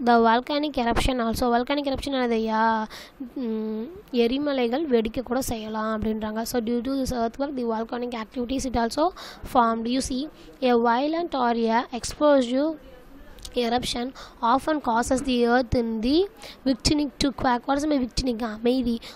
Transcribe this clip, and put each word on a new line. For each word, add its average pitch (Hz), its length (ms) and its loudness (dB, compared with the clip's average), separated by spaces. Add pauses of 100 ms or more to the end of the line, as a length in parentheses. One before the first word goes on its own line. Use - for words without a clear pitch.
the 240 120 6
volcanic 247 580 2
eruption 247 440 0
also. 226 200 -2
Volcanic 254 520 0
eruption 262 180 -6
என்னதுய்யா? 220 720 0 (500)
ம், 220 480 -4 (300)
எரிமலைகள் 262 800 0
வெடிக்க 226 320 0
கூட 240 200 -2
செய்யலாம் 220 580 -4
அப்படின்றாங்க. 214 420 -4
So, 247 180 -2
due 240 200 -2
to 269 180 -4
this 254 160 -2
earthquake, 254 420 -4
the 254 60 -4
volcanic 233 480 -4
activities, 233 440 -6
it 254 220 -2
also 240 320 2 (460)
formed. 226 300 4
You 247 240 0
see, 277 200 -4 (340)
a 247 120 4
violent 277 600 2
or 233 360 0
a 226 220 2
explosive 277 840 2 (800)
eruption 240 600 -2 (280)
often 262 380 2
causes 247 460 2
the 240 220 4
earth 240 260 4
in 226 280 0
the 311 260 4 (360)
victinic 294 440 2 (100)
to 277 120 0 (120)
quake. 247 240 2
What 277 100 2
is 285 100 -2
my 294 120 2
victinic? 247 440 -2
அமைதி. 233 560 0 (180)